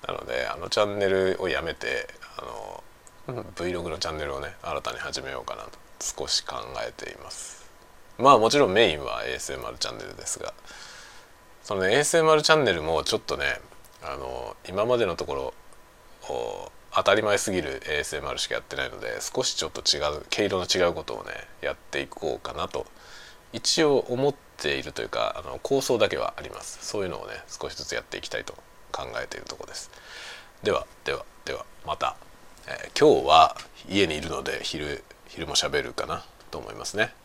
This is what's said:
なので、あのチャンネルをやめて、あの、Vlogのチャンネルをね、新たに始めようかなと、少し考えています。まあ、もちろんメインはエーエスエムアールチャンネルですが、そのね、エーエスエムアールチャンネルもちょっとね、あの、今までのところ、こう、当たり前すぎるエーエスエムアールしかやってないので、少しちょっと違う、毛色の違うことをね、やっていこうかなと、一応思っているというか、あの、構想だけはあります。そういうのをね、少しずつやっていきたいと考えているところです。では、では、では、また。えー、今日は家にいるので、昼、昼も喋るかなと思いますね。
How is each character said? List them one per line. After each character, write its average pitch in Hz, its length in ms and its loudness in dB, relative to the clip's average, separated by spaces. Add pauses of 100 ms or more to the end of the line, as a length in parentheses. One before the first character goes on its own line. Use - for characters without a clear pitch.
な 50 60 -4
の 50 140 -8
で、 62 200 -2
あ 53 100 -4
の 85 120 -8
チ - 120 2
ャ 107 40 8
ン 104 140 -2
ネ 101 100 4
ル 95 320 4
を 92 80 0
や 71 140 0
め 82 100 -2
て、 - 360 -4 (300)
あ - 40 -10
の、 110 420 -12 (720)
Vlog 90 320 -4
の 80 100 -6
チ 82 100 -2
ャ 82 40 -4
ン 78 60 -6
ネ 76 60 -4
ル 69 120 -4
を 69 40 -6
ね、 71 220 -8
新 76 180 -4
た 58 120 -4
に 58 60 -8
始 - 240 -8
め - 100 -8
よ 65 100 -6
う - 20 -12
か - 120 -8
な - 80 -12
と、 - 60 -14 (300)
少 - 280 -6
し - 140 0
考 - 140 -8 (300)
え 58 60 -8
て - 180 -12
い - 60 -12
ま - 140 -14
す。 - 380 -14 (480)
ま 131 160 10
あ、 123 60 12
も 110 100 8
ち 139 100 4
ろ 139 80 8
ん 98 60 2
メ 110 180 8
イ 78 40 2
ン 73 100 -6
は 57 200 -4
エ 64 80 -4
ー - 40 -2
エ - 20 -6
ス - 140 -6
エ 67 40 -6
ム 62 100 -8
ア - 20 -6
ー 58 40 -8
ル 58 60 -12
チ 57 100 -2
ャ 58 60 -8
ン 55 40 -12
ネ 50 60 -10
ル 50 120 -12
で 50 100 -10
す - 120 -4
が、 - 160 -8 (1080)
そ - 120 -4
の 95 80 0
ね、 98 120 6
エ - 20 8
ー - 40 8
エ 147 40 4
ス 170 120 4
エ 165 60 8
ム 160 80 6
ア - 40 10
ー - 20 6
ル 151 60 4
チ 156 100 6
ャ 156 40 8
ン 151 80 6
ネ 104 80 6
ル 85 100 0
も 80 220 2
ち - 100 0
ょ - 40 4
っ - 20 0
と 76 160 -2
ね、 69 240 0 (420)
あ 71 140 -8
の、 64 400 -8 (120)
今 90 180 2
ま 123 120 6
で 113 80 4
の 85 100 -2
と 82 80 -4
こ 73 100 -4
ろ、 67 200 -4 (680)
こ 53 460 -6
う、 - 260 -20
当 95 80 4
た 101 120 8
り 107 80 4
前 104 160 4
す 104 140 0
ぎ 90 80 2
る 69 260 -6
エ 78 120 0
ー - 20 0
エ 71 40 0
ス - 120 -6
エ 71 40 -2
ム 71 80 -6
ア - 20 -4
ー - 40 -2
ル - 40 -8
し - 100 -2
か - 60 -4
や 58 60 -2
っ - 20 -16
て - 140 -10
な 67 100 -2
い 62 40 -6
の 50 100 -14
で、 57 200 -6
少 - 220 -2
し - 120 0
ち - 100 -2
ょ 80 40 -4
っ - 40 -8
と - 100 -10
違 - 180 2 (160)
う、 73 140 -10
毛 107 140 2
色 98 140 2
の 90 80 -2
違 90 220 4
う 85 60 0
こ 82 80 -8
と 58 120 -8
を 53 100 -8
ね、 - 80 -8 (280)
や 69 120 -2
っ 85 40 -6
て - 240 -6
い 67 60 -4
こ - 320 -4
う - 20 -12
か - 120 -8
な 87 160 -4
と、 - 180 -6 (680)
一 - 320 2
応 143 140 6
思 127 320 2
っ 139 40 -2 (240)
て 143 180 0
い 135 60 -2
る - 100 -10
と - 100 -4
い - 40 -4
う - 20 -8
か、 - 260 0 (100)
あ - 40 -10
の、 65 140 -8
構 139 200 2
想 123 160 2
だ 104 100 6
け 82 80 -2
は 60 200 -2
あ - 60 -10
り - 80 -10
ま - 120 -12
す。 - 200 -14
そ - 180 -4
う - 20 0
い 190 40 -2
う - 20 -4
の 62 120 -6
を - 60 -12
ね、 - 80 -10 (140)
少 - 200 -8
し - 80 -10
ず - 80 -10
つ - 100 -8
や 58 80 -2
っ - 20 -16
て - 120 -8
い - 40 -6
き - 80 -10
た - 100 -4
い 57 60 -6
と - 100 -10 (380)
考 - 140 -6 (160)
え - 40 -8
て - 100 -10
い - 40 -10
る - 60 -14
と - 100 -12
こ - 80 -12
ろ - 40 -18
で - 60 -16
す。 - 160 -12 (720)
で - 80 0
は、 - 160 0 (180)
で 71 80 0
は、 - 120 -4 (200)
で 69 80 -6
は、 - 120 -6 (200)
ま 73 120 -4
た。 - 200 0 (540)
え - 220 -8
ー、 - 60 -4
今 - 240 8
日 65 40 0
は 78 300 10 (320)
家 95 180 4
に 78 100 0
い 76 40 -4
る 78 80 -6
の 67 140 -4
で、 - 200 -4
昼、 73 400 -6 (260)
昼 - 180 -8
も 73 80 -6
喋 71 280 2
る 62 120 -6
か - 120 -4
な 80 160 -6 (280)
と - 80 -8
思 53 120 -10
い 53 40 -10
ま 52 100 -10
す - 140 -6
ね。 113 160 0 (100)